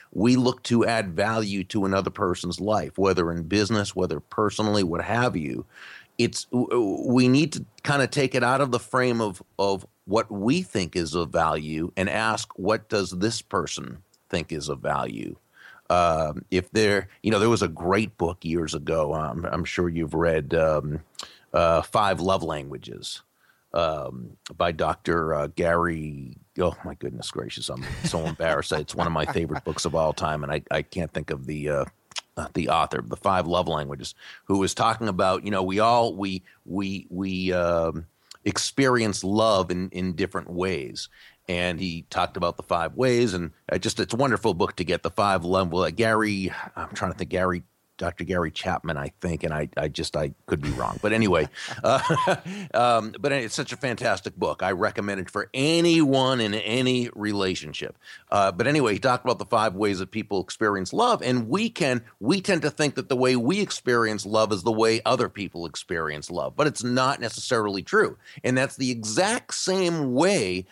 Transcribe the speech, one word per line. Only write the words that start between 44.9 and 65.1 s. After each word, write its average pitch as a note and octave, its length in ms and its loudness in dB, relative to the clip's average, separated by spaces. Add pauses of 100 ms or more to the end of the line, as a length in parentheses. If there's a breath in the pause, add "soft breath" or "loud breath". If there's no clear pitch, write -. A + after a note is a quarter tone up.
The E2 80 -4
Five G2 340 0
Love, F2+ 280 2
well, F2 180 2
Gary, G#2+ 600 0 (240 loud breath)
I'm D#2+ 140 -10
trying G2+ 220 -6
to E2 60 -10
think, F2 140 -6
Gary, F2+ 320 0 (340)
Doctor E2+ 260 -6
Gary E2+ 260 0
Chapman, D#2+ 460 -4
I C#2+ 240 -6
think, E2 240 -4
and D#2+ 100 -2
I, D2+ 220 -2
I D2 140 -2
just, D2+ 260 -6
I D2+ 180 -2 (120)
could D#2+ 160 -2
be D2 80 -4
wrong. B1 320 -4
But G#2 100 0
anyway, G2 380 4 (160)
<laughs> - 180 -8
uh, D3+ 540 2 (180)
<laughs> G3+ 180 -10
um, A2+ 460 2
but C#3 140 0
it's A#2+ 200 -4
such C3+ 200 -6
a - 20 -6
fantastic A2+ 600 -2
book. E2 260 -2
I F#2 80 2
recommend G2+ 480 -2
it F2+ 100 -8
for - 240 -6
anyone C#3 840 4
in G#2+ 140 0
any A#2+ 600 0
relationship. F#2+ 840 -2 (340 loud breath)
Uh, G2 220 4
but A2+ 140 0
anyway, C#3 260 2
he - 60 -2
talked B2 260 0
about A#2+ 120 2
the G#2 80 -8
five A2 300 2
ways G2+ 240 0
that F#2 120 -8
people G2+ 300 -4
experience G2+ 520 -2
love, A#3 280 2
and B2 280 0
we G#3 200 0
can, C3 320 0 (200 loud breath)
we D3+ 180 2
tend F3+ 220 0
to D3 80 0
think D3 260 0
that C3+ 140 -6
the C3 80 2
way B2+ 180 4
we B2+ 240 2
experience A#2 680 0
love G#2+ 280 2
is F#2 100 -2
the A2+ 80 2
way A2 340 4
other B2 220 2